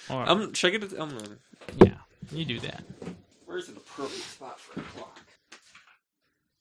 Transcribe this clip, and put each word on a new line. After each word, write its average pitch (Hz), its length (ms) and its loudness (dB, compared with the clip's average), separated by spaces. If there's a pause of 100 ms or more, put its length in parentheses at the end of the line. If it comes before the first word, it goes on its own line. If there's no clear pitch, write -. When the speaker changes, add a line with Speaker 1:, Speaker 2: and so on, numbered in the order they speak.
Speaker 1:
Or 127 200 0
Speaker 2:
Um, 185 240 4
should 185 200 4
I 226 40 0
get 202 160 -4
it? - 60 -8
Um, 120 400 -8 (380)
Speaker 1:
Yeah, - 200 12 (340)
you 160 140 -4
do 117 160 -4
that. - 220 -8 (640)
Speaker 2:
Where's 175 240 -8
an 107 80 -18
appropriate - 440 -8
spot - 380 -14
for - 200 -12
a - 40 -10
clock? - 360 -14 (1400)